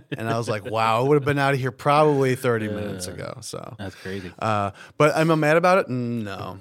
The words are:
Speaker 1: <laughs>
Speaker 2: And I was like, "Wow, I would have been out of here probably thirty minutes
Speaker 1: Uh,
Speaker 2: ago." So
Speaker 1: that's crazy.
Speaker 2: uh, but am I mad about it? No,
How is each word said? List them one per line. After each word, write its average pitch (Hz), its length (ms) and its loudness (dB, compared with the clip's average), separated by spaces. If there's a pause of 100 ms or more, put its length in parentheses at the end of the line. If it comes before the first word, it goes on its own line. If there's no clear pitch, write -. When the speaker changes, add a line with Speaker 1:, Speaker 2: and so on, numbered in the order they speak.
Speaker 1:
<laughs> - 180 -10
Speaker 2:
And 113 100 -6
I 113 80 -2
was 117 120 -4
like, 107 160 -4
"Wow, 113 360 0
I 131 80 2
would 151 60 4
have 143 100 2
been 143 140 0
out 139 160 2
of 131 60 0
here 131 100 -2
probably 143 640 4
thirty 117 340 0
minutes 104 380 -6
Speaker 1:
Uh, 95 60 -8
Speaker 2:
ago." - 300 -10
So - 360 -12
Speaker 1:
that's 98 160 -10
crazy. 95 360 -10 (100)
Speaker 2:
uh, 101 320 0 (260)
but 147 180 4
am 160 140 4
I 165 60 4
mad 151 200 4
about 180 220 4
it? - 100 0
No, 104 720 -6